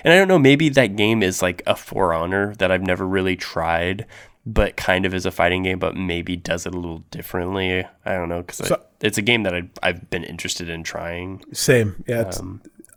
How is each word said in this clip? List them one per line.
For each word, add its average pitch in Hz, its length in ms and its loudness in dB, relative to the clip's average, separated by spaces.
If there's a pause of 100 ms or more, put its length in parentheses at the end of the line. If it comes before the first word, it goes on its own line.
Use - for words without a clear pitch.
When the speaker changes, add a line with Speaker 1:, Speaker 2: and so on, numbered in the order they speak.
Speaker 1:
And 160 100 6
I 180 40 8
don't 190 100 6
know, 185 120 6
maybe 143 300 6
that 127 260 2
game 107 280 2
is, 92 180 0
like, 90 260 0
a - 80 2
For - 380 -2
Honor 98 420 0
that 92 160 2
I've 92 100 2
never 92 260 0
really 92 280 0
tried, 85 680 -2 (400)
but 110 320 0
kind 95 280 2
of 92 80 0
is 90 120 0
a 92 60 -2
fighting 90 320 2
game, 92 160 -2
but 85 160 -2
maybe 87 420 -4
does 87 280 -6
it 90 100 -8
a - 20 -6
little 85 220 -8 (120)
differently. 92 720 -4 (220)
I 107 80 -4
don't 87 160 -4
know, 87 140 -6
'cause - 180 -14
I 90 60 -8
Speaker 2:
So 90 140 -2 (200)
Speaker 1:
it's 107 160 -2
a 110 60 -2
game 117 200 2
that 92 120 -2
I, 87 80 -4 (180)
I've 92 280 -2
been 90 140 -6
interested 87 460 -8
in 82 140 -8
trying. 87 680 -10
Speaker 2:
Same, 113 560 2
yeah. 117 200 0
It's, 92 120 -6
Speaker 1:
Um, 92 220 -12 (360)